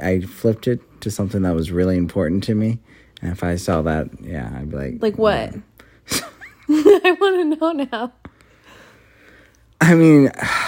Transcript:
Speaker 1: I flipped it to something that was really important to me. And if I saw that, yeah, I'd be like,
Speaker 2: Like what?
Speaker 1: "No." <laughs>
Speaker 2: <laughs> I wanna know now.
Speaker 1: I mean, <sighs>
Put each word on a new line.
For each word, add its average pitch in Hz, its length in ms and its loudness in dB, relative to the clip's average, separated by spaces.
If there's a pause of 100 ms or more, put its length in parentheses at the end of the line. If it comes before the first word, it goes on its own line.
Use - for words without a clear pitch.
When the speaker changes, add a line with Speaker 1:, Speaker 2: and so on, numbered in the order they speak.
Speaker 1:
I 92 200 -2
flipped 110 460 -4
it 123 120 -2 (220)
to 110 80 -6
something 98 320 -4
that 90 120 0
was 82 160 -4
really 90 280 0
important 87 460 -2
to 113 100 -2
me. 110 240 -2 (420)
And 87 120 -6
if 95 120 -8
I 87 120 -2
saw 87 260 -2
that, 78 260 -2 (140)
yeah, 71 340 -10
I'd 71 140 -12
be 73 60 -10
like, 69 260 -8
Speaker 2:
Like 214 160 -4
what? 196 360 -2
Speaker 1:
"No." 208 60 -14 (480)
<laughs> - 200 -8 (400)
Speaker 2:
<laughs> - 0 - (360)
I 359 160 4
wanna 359 360 0
know 320 160 -2
now. 247 400 -6 (1700)
Speaker 1:
I 170 140 6
mean, 156 400 8
<sighs> - 60 -14 (280)